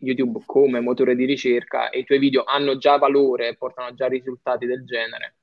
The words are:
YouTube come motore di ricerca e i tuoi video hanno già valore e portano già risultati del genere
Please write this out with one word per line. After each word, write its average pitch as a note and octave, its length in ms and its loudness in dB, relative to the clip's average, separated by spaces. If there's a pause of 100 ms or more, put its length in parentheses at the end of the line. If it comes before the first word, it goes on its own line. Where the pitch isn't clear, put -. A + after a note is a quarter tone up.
YouTube B2+ 400 -4
come B2+ 360 2
motore B2 360 0
di B2+ 80 0
ricerca B2 640 -2
e B2+ 120 -6
i B2+ 40 -6
tuoi C#3 140 4
video C3+ 260 2
hanno C#3 320 0
già C#3+ 220 4
valore C3+ 500 2
e A#2 80 -8
portano B2+ 380 -10
già B2+ 120 -2
risultati B2+ 600 -4
del B2+ 180 -6
genere A2+ 580 -8